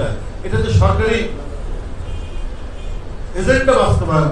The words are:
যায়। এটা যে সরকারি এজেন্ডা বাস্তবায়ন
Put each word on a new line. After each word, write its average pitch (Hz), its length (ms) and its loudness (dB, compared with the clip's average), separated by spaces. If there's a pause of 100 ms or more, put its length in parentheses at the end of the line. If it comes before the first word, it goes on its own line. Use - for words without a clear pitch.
যায়। - 160 -2 (300)
এটা 214 180 0
যে 226 60 0 (120)
সরকারি 220 360 4 (2250)
এজেন্ডা 254 440 4
বাস্তবায়ন 156 500 4